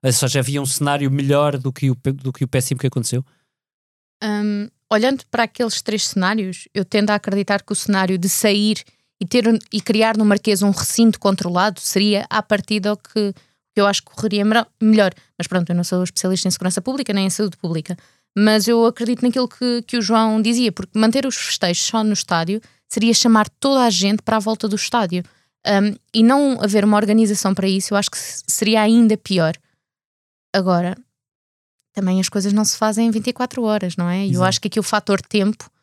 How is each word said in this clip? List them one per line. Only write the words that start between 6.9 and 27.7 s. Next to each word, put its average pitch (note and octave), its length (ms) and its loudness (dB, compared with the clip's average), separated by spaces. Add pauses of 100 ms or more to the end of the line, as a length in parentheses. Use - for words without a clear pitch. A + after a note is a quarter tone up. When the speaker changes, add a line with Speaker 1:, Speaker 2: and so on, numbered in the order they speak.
Speaker 2:
a G#3 60 2
acreditar G3+ 460 -2
que - 100 -8
o G3+ 40 -4
cenário F#3+ 400 0
de F3+ 120 -2
sair G#3 540 0 (380)
e F#3+ 60 -6
ter A3+ 220 2
um, A3+ 100 4 (140)
e G#3 80 -4
criar A3 360 0
no A3 80 2
Marquês G3+ 380 2
um G3+ 80 4
recinto - 480 2
controlado F#3 600 0
seria, G#3 500 0
à G#3+ 120 -2
partida, G#3 500 -2
o G#3 40 -4
que, G#3 360 -4
que - 480 -8
eu G3+ 60 6
acho G3+ 180 0
que - 100 -20
correria G3+ 300 -2
mera-, A3 220 2 (140)
melhor. G#3+ 320 4 (240)
Mas F3 100 -6
pronto, F3+ 240 -2
eu F3 40 0
não F3 100 0
sou F3+ 200 -2
especialista F#3 440 -2
em - 20 0
segurança F3+ 300 -4
pública C4 320 -4
nem G3 140 0
em F#3+ 40 0
saúde G3+ 260 -4
pública. E3 400 -6 (400)
Mas G#3+ 320 4
eu A#3 180 4
acredito A#3 360 -2
naquilo B3 260 0
que, A#3+ 340 -4
que - 140 -8
o A#3+ 60 -2
João A3 380 2
dizia, A#3 320 2
porque - 260 -8
manter A#3 280 2
os B3+ 100 -4
festejos - 480 -2
só A3+ 200 -2
no G#3+ 80 2
estádio F#3 480 -2 (280)
seria A3+ 260 2
chamar A3 340 4 (120)
toda C4+ 240 2
a A#3 60 4
gente G3 320 0
para - 140 -2
a A3 40 0
volta A3 280 -4
do G3+ 80 -2
estádio. F#3 480 -2 (420)
Hum, G3+ 300 2 (160)
e A3+ 100 4
não C4+ 400 4
haver G3+ 220 2
uma G#3 120 4
organização G#3 580 2
para F#3+ 140 -2
isso, G3 260 -2